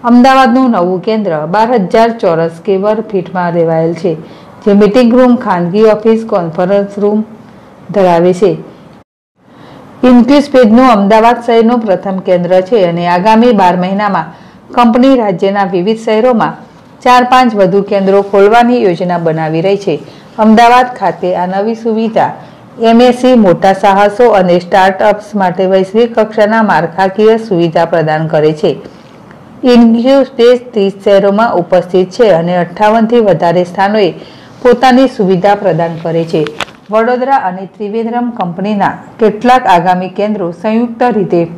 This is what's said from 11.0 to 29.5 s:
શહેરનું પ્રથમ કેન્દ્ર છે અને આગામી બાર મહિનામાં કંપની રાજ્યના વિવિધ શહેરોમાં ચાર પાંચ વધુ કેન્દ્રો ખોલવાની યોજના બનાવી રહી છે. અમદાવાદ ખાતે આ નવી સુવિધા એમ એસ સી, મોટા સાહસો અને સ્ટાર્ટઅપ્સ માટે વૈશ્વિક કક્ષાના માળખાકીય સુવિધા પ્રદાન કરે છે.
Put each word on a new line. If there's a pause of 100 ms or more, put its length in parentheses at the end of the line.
શહેરનું
પ્રથમ
કેન્દ્ર (160)
છે
અને
આગામી
બાર
મહિનામાં (480)
કંપની
રાજ્યના
વિવિધ
શહેરોમાં (460)
ચાર
પાંચ
વધુ (100)
કેન્દ્રો (100)
ખોલવાની
યોજના
બનાવી
રહી
છે. (420)
અમદાવાદ (100)
ખાતે
આ
નવી
સુવિધા (500)
એમ
એસ
સી,
મોટા
સાહસો
અને
સ્ટાર્ટઅપ્સ
માટે
વૈશ્વિક
કક્ષાના
માળખાકીય
સુવિધા
પ્રદાન
કરે
છે. (1000)